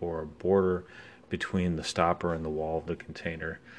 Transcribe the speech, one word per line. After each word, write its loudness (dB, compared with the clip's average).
or -2
a -6
border 4
between 0
the -2
stopper 2
and -2
the -4
wall 0
of -6
the -4
container, -8